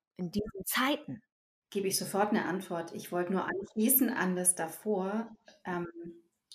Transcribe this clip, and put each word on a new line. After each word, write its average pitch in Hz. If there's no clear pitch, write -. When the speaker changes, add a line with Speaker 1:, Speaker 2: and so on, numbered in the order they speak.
Speaker 1:
in 175
diesen 208
Zeiten? 262
Speaker 2:
Gebe 190
ich 190
sofort 202
eine 214
Antwort. 175
Ich -
wollte 180
nur 185
anschließen -
an 185
das 180
davor. 208
Ähm, 175